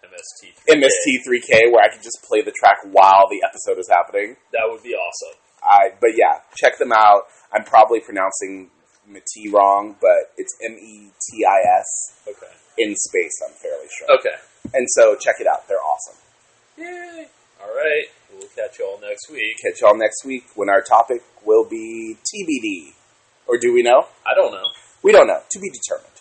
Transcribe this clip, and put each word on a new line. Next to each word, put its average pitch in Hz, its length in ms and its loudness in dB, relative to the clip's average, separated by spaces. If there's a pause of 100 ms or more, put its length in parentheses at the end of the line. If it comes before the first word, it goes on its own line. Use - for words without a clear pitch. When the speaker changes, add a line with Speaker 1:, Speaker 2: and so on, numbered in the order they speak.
Speaker 1:
M 92 140 -20
S 85 80 -20 (160)
T 90 80 -20
three - 160 -16
K. 156 120 6
Speaker 2:
M 139 60 0
S 135 80 4 (140)
T 131 180 -2
three 123 180 -4
K, 117 280 4
where 117 140 6
I 107 100 4
could - 80 -20
just - 260 -18
play 107 140 -2
the 104 160 -8
track 101 200 4 (120)
while 95 400 6
the 98 160 -4
episode 95 320 -6
is 92 100 -12
happening. 101 480 -2 (160)
Speaker 1:
That 113 140 -6
would 113 160 -8
be 117 140 -10
awesome. 87 420 -12 (240)
Speaker 2:
I, 98 300 4 (100)
but 113 160 0
yeah, 98 240 2 (160)
check - 220 0
them 127 120 -4
out. 107 360 4 (260)
I'm 107 100 -2
probably 110 360 4
pronouncing 95 720 -8 (360)
Matee 104 460 -18
wrong, 101 480 2
but - 340 0
it's - 280 -14
M 113 180 -12
E 104 300 -20 (180)
T 110 160 -4
I 92 340 2
S. - 380 -12 (100)
Speaker 1:
Okay. 101 240 -20 (280)
Speaker 2:
In 107 160 -4
Space, 87 380 -6 (140)
I'm - 60 -16
fairly 73 320 -14 (100)
sure. - 220 2
Speaker 1:
Okay. - 180 -6 (380)
Speaker 2:
And 123 160 -2
so 110 260 4
check 113 240 -4
it 104 60 -6
out. - 220 -4
They're 98 100 -6
awesome. - 400 -8 (580)
Speaker 1:
Yay! 339 520 -18 (340)
All 101 80 -18
right. 147 360 -4 (280)
We'll 98 220 -20
catch 107 240 -12
you 104 60 -8
all 98 140 -12
next 104 300 -14
week. 110 340 -10
Speaker 2:
Catch - 180 -6
you 110 60 4
all 104 80 6
next 107 300 -4
week 131 200 -10 (100)
when 101 160 -2
our 98 100 4
topic 117 400 0 (240)
will 110 240 2
be 113 480 -14 (140)
T 202 160 -14
B 139 160 -4
D. 90 300 -10 (520)
Or 120 140 -4
do 120 140 -2
we 120 100 2
know? 120 240 2 (180)
Speaker 1:
I 117 100 -4
don't 180 160 0
know. 95 180 -8 (340)
Speaker 2:
We 202 80 4
don't 170 160 8
know. 92 140 -4 (100)
To 196 80 -12
be 190 100 -12
determined. - 400 -14 (120)